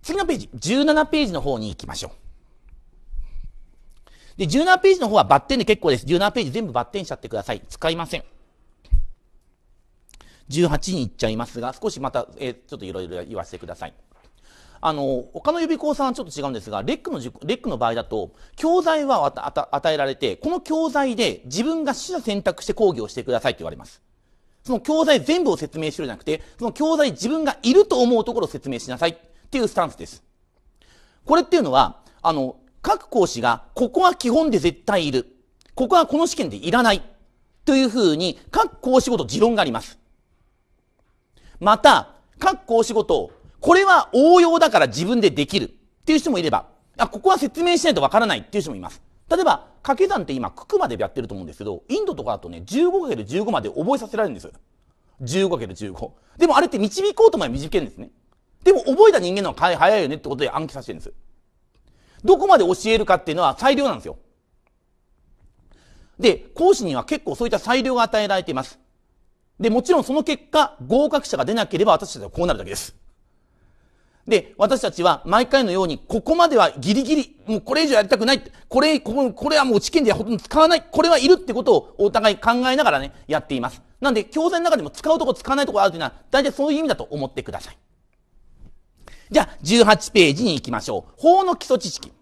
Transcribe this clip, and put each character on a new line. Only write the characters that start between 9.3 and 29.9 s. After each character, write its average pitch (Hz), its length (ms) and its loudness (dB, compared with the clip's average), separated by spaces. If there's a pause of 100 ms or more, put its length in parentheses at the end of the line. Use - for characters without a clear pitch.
十 165 180 0
八 185 260 -2
に 160 80 -4
行 104 80 -6
っ - 60 -16
ち - 100 -4
ゃ 110 40 0
い 110 80 -6
ま 117 80 -6
す 117 160 -14
が、 123 180 -8
少 214 100 -4
し 131 120 -10
ま 135 100 -6
た、 123 160 -6 (100)
え 131 120 -8
ー、 117 60 -12 (120)
ち - 60 -18
ょ - 20 -16
っ - 40 -20
と 98 60 -14
い 95 60 -12
ろ 92 100 -10
い 90 60 -12
ろ 87 160 -12
言 98 140 -14
わ 85 80 -10
せ - 60 -20
て 90 80 -16
く 90 60 -18
だ 85 100 -16
さ 82 120 -16
い。 78 60 -20 (880)
あ 160 100 -2
の、 135 320 -4 (100)
他 294 200 -2
の 339 80 -2
予 320 60 -2
備 320 100 -2
校 302 160 -4
さ 285 100 -4
ん 262 40 0
は 247 60 -4
ち 277 80 -10
ょ 196 40 -10
っ 165 40 -20
と 147 80 -14
違 143 60 -8
う 139 60 -4
ん 127 40 -8
で 110 60 -8
す 101 100 -14
が、 101 140 -6
レ 233 120 -4
ッ - 60 -20
ク - 80 -12
の 185 120 -8
じ 123 80 -12
ゅ-、 - 40 -16 (120)
レ 220 100 -2
ッ - 60 -20
ク 240 80 -8
の 135 80 -6
場 117 100 -2
合 117 80 -2
だ 117 80 -6
と、 104 280 -8 (260)
教 339 240 2
材 311 240 0
は 208 200 0
あ 147 60 -2
た-、 - 160 -12
あ - 60 -8
た-、 - 180 -4
与 156 220 0
え 151 40 -2
ら 143 60 0
れ 135 120 -4
て、 110 200 -4
こ - 140 -8
の 349 100 -4
教 320 300 -2
材 262 260 -2
で 185 300 -2
自 156 180 -6
分 320 220 -4
が 269 80 -4
取 - 120 -10
捨 359 140 -6
選 202 240 -6
択 180 200 -4
し - 20 -14
て 202 80 -6
講 214 140 2
義 135 120 -2
を 107 80 -8
し - 60 -18
て 117 100 -10
く 123 80 -6
だ 117 80 0
さ 135 100 -2
い - 40 -4
っ - 20 -8
て - 40 -20
言 82 60 -12
わ 80 60 -8
れ - 60 -16
ま - 80 -20
す。 - 160 -20 (640)
そ 254 80 -4
の 220 80 -2
教 311 240 0
材 277 160 2
全 320 240 0
部 220 60 2
を 165 60 0
説 156 220 -10
明 156 120 -6
し - 80 -12
ろ 156 60 -6
じ 123 60 -10
ゃ 98 40 -10
な - 20 -20
く - 80 -20
て、 156 160 -4 (180)
そ 233 60 -8
の 220 60 -4
教 311 260 -2
材 285 140 2
自 226 180 -8
分 320 140 -2
が - 200 -4
い 233 100 2
る 403 120 8
と 254 160 0
思 240 180 4
う 214 60 -2
と 240 80 -6
こ 240 60 -4
ろ 185 60 -2
を - 40 -10
説 135 200 -12
明 120 100 -6
し - 100 -14
な 123 80 -8
さ 165 100 0
い - 40 0
っ 165 40 -16 (340)
て 269 100 -4
い - 20 0
う 214 60 0
ス - 80 -6
タ 180 100 0
ン - 60 -12